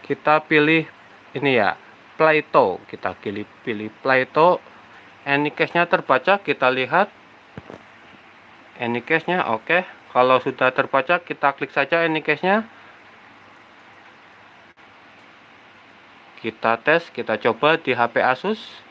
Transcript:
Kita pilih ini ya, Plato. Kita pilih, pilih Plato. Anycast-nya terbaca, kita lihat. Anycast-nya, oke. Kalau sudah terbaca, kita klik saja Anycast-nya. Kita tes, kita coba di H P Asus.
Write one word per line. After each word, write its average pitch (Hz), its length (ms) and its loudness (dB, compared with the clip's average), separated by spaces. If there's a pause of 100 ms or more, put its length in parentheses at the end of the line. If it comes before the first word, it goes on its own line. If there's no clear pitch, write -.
Kita 151 400 0
pilih 156 480 2 (480)
ini 135 240 2
ya, 95 160 0 (400)
Plato. 151 720 2
Kita 98 240 -8
pilih, 104 320 -10 (160)
pilih 107 400 -8
Plato. 135 640 2 (640)
Anycast-nya 147 560 0
terbaca, 170 560 0
kita 131 320 0
lihat. 131 400 -2 (1700)
Anycast-nya, 151 720 -4
oke. 165 320 -2 (300)
Kalau 127 240 4
sudah 127 320 0
terbaca, 135 500 -2
kita 143 380 -4
klik 143 160 -10
saja 165 320 0
Anycast-nya. 160 580 -2 (3750)
Kita 117 400 -2
tes, 170 320 0
kita 110 240 -4
coba 123 400 2
di 147 160 -4
H 120 160 -2
P 123 160 0
Asus. 180 320 -2 (340)